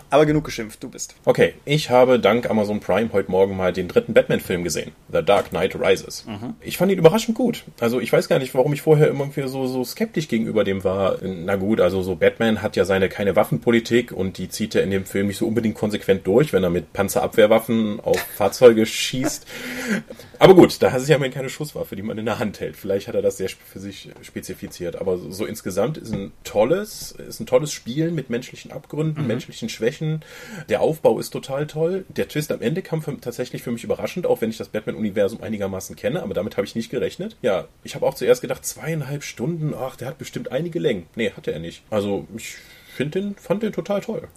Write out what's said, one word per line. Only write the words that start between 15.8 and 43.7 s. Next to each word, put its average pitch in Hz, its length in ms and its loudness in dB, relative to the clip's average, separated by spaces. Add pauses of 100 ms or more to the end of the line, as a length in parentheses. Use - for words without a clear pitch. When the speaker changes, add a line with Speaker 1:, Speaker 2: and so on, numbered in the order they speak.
Speaker 2:
durch, 123 260 6
wenn 95 120 4
er 90 60 2
mit 85 220 -2
Panzerabwehrwaffen 107 1080 2
auf 92 200 0 (160)
Fahrzeuge 110 500 8
<laughs> - 0 -
schießt. - 600 -4 (920)
Aber 180 160 8
gut, - 280 8
da 101 60 6
ist 131 160 -2
es 139 40 -6
ja 151 80 6
immerhin 135 160 -2
keine 135 160 -8
Schusswaffe, 135 480 -10
die 95 60 -10
man 107 160 -6
in 110 80 -6
der 104 120 -2
Hand 107 220 -4
hält. - 160 -8
Vielleicht 98 320 -4
hat 110 60 -10
er 101 80 0
das 98 160 0
sehr 95 100 -4
spe-, - 160 -14
für - 160 -18
sich 98 300 -14 (100)
spezifiziert. - 800 -10
Aber 90 160 -2
so, 90 140 -10
so 95 160 -6
insgesamt 107 500 -4
ist - 160 -10
ein 98 200 -8 (120)
tolles, 160 680 0
ist - 280 -14
ein - 60 -8
tolles 147 260 2
Spielen 160 420 -4
mit 151 140 -6
menschlichen - 440 -8
Abgründen, 156 500 -4
Speaker 1:
Mhm. 143 60 -2
Speaker 2:
menschlichen - 400 -6
Schwächen. 156 520 -2 (480)
Der 104 140 0
Aufbau 123 360 4
ist 110 120 -6
total 135 360 -6
toll. 165 420 -2
Der 98 200 -4
Twist 151 240 -4
am - 80 -4
Ende 156 220 -2
kam 160 200 -4
für, 139 180 -8
tatsächlich 127 420 -8
für - 80 -6
mich 117 140 -6
überraschend, 107 420 -8
auch 123 140 2
wenn 110 100 -2
ich 110 80 -8
das 101 100 -10
Batman-Universum 104 760 -2
einigermaßen 98 540 -6
kenne. 139 260 -4
Aber 95 120 -6
damit 98 220 -2
habe 101 100 -2
ich - 80 -16
nicht 117 160 -6
gerechnet. 131 500 -6
Ja, 92 260 0 (160)
ich - 120 -14
habe - 120 -4
auch 175 80 0
zuerst - 280 4
gedacht, 127 240 -6
zweieinhalb 143 560 -6
Stunden, 160 560 -4
ach, 127 180 -6
der 127 120 -8
hat - 100 -12
bestimmt - 340 -10
einige 165 260 -2
Längen. 123 360 -4
Nee, 110 200 -2
hatte - 180 -8
er 80 80 -6
nicht. 82 300 -12
Also, 101 360 -2 (100)
ich - 200 -14 (400)
find 151 180 -4
den, 202 200 -4
fand 226 280 -4
den 214 120 -4